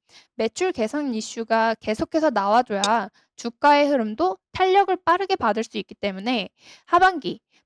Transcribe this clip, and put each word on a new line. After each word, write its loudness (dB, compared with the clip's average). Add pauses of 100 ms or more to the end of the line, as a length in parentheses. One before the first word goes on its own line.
(340)
매출 -2
개선 -4
이슈가 -2
계속해서 -2
나와줘야 0 (260)
주가의 2
흐름도 0 (140)
탄력을 2
빠르게 0
받을 -2
수 -10
있기 -10
때문에 -6 (380)
하반기, 2 (240)